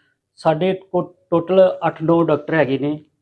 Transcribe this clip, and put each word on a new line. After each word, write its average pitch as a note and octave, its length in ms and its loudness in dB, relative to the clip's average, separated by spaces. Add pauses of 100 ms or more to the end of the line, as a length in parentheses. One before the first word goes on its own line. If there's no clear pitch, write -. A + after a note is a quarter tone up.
(360)
ਸਾਡੇ E3 380 0
ਕੋਲ F3+ 400 -6 (160)
ਟੋਟਲ F#3 580 2
ਅੱਠ D#3 160 -6
ਨੌ E3 200 2
ਡਾਕਟਰ D3+ 300 -2
ਹੈਗੇ C3+ 240 0
ਨੇ, D3 260 -6 (180)